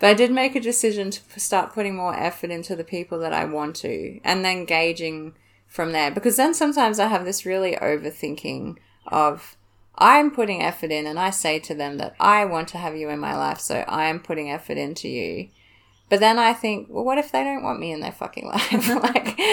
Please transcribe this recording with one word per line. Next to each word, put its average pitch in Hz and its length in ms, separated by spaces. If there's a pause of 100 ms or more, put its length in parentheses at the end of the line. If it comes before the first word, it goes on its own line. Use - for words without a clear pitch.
But 202 100
I 214 40
did 240 180
make 262 220
a 269 60
decision 214 500
to - 120
p-, - 180
start - 320
putting 202 240
more 180 180
effort 175 360
into 170 260
the 165 80
people 175 360
that 160 120
I 160 140
want 151 300
to 95 480
and 185 200
then 185 200
gauging 165 680 (320)
from 165 260
there. 151 200
Because 240 240
then 302 180
sometimes 285 460
I 202 80
have 185 160
this 190 220
really 185 300
overthinking 147 1000 (320)
of, 151 480 (400)
I'm 285 340
putting 208 320
effort 160 280
in 151 160
and 151 140
I 190 100
say 156 300
to 160 140
them 143 240
that - 220
I 208 240
want 160 240
to 175 100
have 160 180
you 151 140
in 147 100
my 143 160
life, 143 240
so - 280
I 156 180
am 160 140
putting 156 300
effort 147 280
into 143 300
you. 95 400 (640)
But 202 100
then 220 180
I 233 140
think, 220 380
"Well, 165 120
what 262 160
if 294 140
they 262 100
don't 277 200
want - 180
me 165 100
in 156 100
their - 120
fucking - 340
life?" - 420
<laughs> - 140
Like, 247 360 (140)